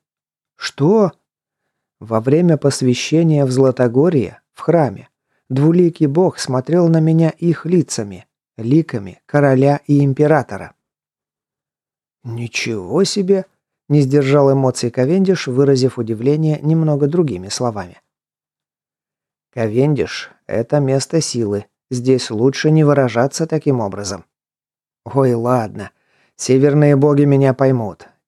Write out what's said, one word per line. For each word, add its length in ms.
«Что?» 560
«Во 200
время 380
посвящения 880
в 60
Златогорье, 880
в 80
храме, 480
двуликий 580
бог 320
смотрел 480
на 120
меня 300
их 360
лицами, 600
ликами 680
короля 600
и 180
императора». 680
«Ничего 800
себе!» 420
не 120
сдержал 500
эмоций 380
Кавендиш, 580
выразив 520
удивление 600
немного 460
другими 420
словами. 520
«Кавендиш, 800
это 320
место 420
силы. 460
Здесь 400
лучше 400
не 120
выражаться 640
таким 360
образом». 440
«Ой, 300
ладно. 560
Северные 600
боги 300
меня 280
поймут. 540